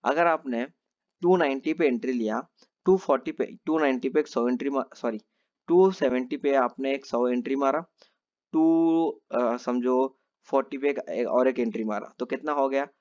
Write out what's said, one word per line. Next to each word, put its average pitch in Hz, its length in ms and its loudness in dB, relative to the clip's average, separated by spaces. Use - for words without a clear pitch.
अगर 151 220 2
आपने 143 380 0
टू 180 140 6
नाइंटी 147 380 0
पे 165 120 2
एंट्री 123 260 0
लिया, 113 280 -2
टू 185 100 6
फ़ोर्टी 156 360 -2
पे, - 140 -4
टू 160 120 0
नाइंटी 135 300 0
पे 131 120 2
एक 151 80 -6
सौ 120 200 0
एंट्री 127 220 -2
मा-, 135 140 -2
सॉरी, 110 260 -6
टू 185 240 6
सेवेंटी 127 440 -2
पे 139 180 0
आपने 135 400 0
एक 135 120 -8
सौ 123 220 0
एंट्री 123 280 -2
मारा, 139 280 -2
टू, 165 560 4
अ, 120 240 0
समझो 127 600 0
फ़ोर्टी 135 300 -2
पे 143 120 0
एक, 139 100 -4
एक 110 280 -4
और 127 200 2
एक 123 100 -2
एंट्री 113 260 -4
मारा, 104 340 -6
तो 123 80 -6
कितना 139 260 -6
हो 143 160 0
गया? 139 200 -2